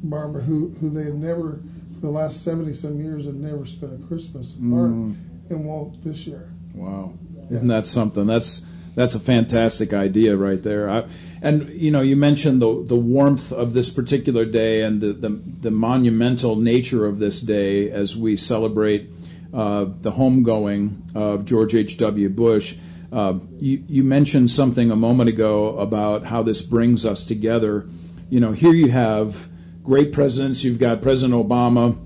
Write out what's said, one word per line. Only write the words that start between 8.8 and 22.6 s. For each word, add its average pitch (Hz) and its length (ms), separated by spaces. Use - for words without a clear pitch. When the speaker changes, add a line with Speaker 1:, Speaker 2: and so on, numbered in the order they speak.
Speaker 2:
that's 120 200
a 110 60
fantastic 113 720
idea 101 440
right 95 260
there. 104 280
I, 113 140
and, 151 300
you 156 200
know, 143 120
you 135 120
mentioned 143 480
the, 113 220
the 120 120
warmth 131 560
of 120 200
this 123 180
particular 120 540
day 110 380
and 107 180
the, 104 120
the, 107 160
the 107 440
monumental 120 840
nature 117 500
of 104 120
this 104 220
day 101 500
as 101 260
we 110 200
celebrate, 107 720
uh, 104 360
the 98 240
homegoing 107 1040
of 104 280
George 110 300
H 107 240
W 104 300
Bush. 110 480